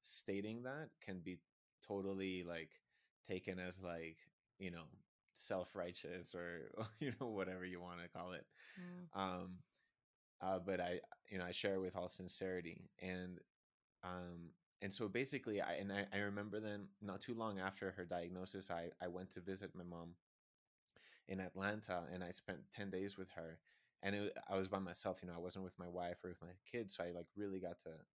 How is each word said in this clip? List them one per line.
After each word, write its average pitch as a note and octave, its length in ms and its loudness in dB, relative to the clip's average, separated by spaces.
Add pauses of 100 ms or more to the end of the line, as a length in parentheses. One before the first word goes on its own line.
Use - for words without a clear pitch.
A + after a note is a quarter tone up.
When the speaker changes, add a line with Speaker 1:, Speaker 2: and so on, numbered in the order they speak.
Speaker 1:
stating G#2+ 600 2
that C#3 260 -4 (100)
can F#2 200 -4
be F2 180 -4 (480)
totally, F#2+ 580 2
like, E2 260 -2 (560)
taken F#2 320 0
as, F#2 240 -2
like, E2 360 -2 (400)
you F#2+ 120 -2
know, E2+ 140 -6 (500)
self-righteous F2+ 1000 0
or, F2 360 -2 (160)
<laughs> - 140 -8
you C#3 200 2
know, B2 80 2
whatever F#2 360 2
you F2+ 160 -2
wanna F2 280 -4
call F2+ 240 -4
it. E2 140 -4 (340)
Speaker 2:
Mm. B2 400 -4
Speaker 1:
Um, F#2 300 2 (920)
uh, F#2+ 180 6
but F2+ 220 4
I, F2 200 4 (300)
you G2 80 0
know, F2+ 60 4
I F2+ 60 0
share G2 240 4
it F#2+ 60 4
with F#2 160 2
all F2+ 120 0
sincerity. F2+ 840 -2 (100)
And, F2+ 400 -2 (640)
um, F2 460 -4 (320)
and G2 100 2
so A2 160 4
basically, A#2 520 4
I, F2 140 4
and G2 180 0
I, G2+ 200 4
I G2+ 60 2
remember G#2 420 2
then G#2 280 -2 (140)
not G2+ 180 -2
too A#2+ 140 -2
long A2 240 2
after F#2+ 340 2
her F2+ 120 -2
diagnosis, F2+ 680 0
I, E2+ 200 0 (120)
I F#2 60 0
went F2+ 220 -4
to F#2+ 100 -6
visit F#2 340 -2
my F2+ 100 -6
mom F2 300 -6 (1120)
in F#2+ 120 0
Atlanta, F#2+ 720 2
and F#2 100 -2
I F2 80 -2
spent F2+ 280 -4 (140)
ten G2+ 180 -2
days G2 280 0
with F#2 140 -6
her. E2 260 -6 (440)
And G2+ 120 4
it, G2+ 220 2 (120)
I G2 80 4
was F#2+ 120 4
by G2 100 4
myself, F2+ 440 2
you F2+ 60 -4
know, E2+ 60 -4
I E2+ 60 -2
wasn't F2+ 240 -2
with F2+ 140 -6
my F2 100 -4
wife F2 340 0
or F2+ 80 -2
with F2 120 -8
my E2+ 60 -8 (220)
kids. A2+ 260 0
So F2 80 2
I, F2 60 2
like, E2+ 240 -2
really G2+ 240 2
got F2 220 -2
to E2+ 100 -8 (260)